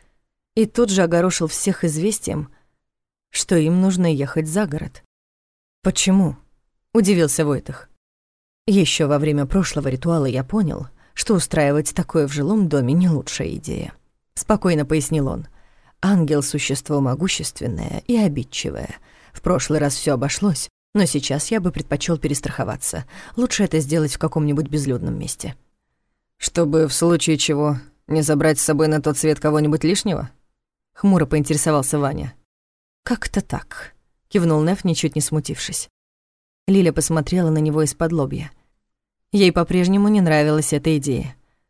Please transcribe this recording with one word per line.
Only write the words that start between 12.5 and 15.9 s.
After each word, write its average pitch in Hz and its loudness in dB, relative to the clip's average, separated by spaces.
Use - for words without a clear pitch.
доме — 135 2
не 180 4
лучшая - -4
идея», — - -10
спокойно 175 2
пояснил 151 0
он. - -6